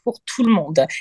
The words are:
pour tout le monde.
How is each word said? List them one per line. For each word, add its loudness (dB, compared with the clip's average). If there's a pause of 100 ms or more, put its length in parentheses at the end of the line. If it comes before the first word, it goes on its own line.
pour -6
tout -4
le 4
monde. 2 (140)